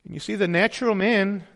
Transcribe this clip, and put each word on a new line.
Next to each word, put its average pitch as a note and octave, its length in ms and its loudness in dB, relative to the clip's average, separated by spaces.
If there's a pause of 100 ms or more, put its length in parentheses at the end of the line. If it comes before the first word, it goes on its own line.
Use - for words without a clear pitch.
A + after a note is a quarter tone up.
And - 80 -14
you D3 60 -10
see, G#3 160 -6
the G3 120 0
natural G#3+ 460 2
man, G3 500 0 (100)